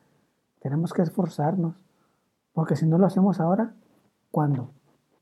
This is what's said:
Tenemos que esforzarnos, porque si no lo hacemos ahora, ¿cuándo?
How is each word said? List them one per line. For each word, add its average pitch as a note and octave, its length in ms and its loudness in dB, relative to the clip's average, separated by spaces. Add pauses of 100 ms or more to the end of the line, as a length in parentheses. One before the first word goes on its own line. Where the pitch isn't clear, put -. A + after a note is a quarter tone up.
(580)
Tenemos D#3 340 -4
que G3 100 0
esforzarnos, E3 760 -2 (800)
porque D#3+ 200 -2
si D#3+ 120 0
no D#3+ 120 4
lo G3 80 6
hacemos G3 320 2
ahora, G3 340 0 (600)
¿cuándo? C#3+ 400 -2 (500)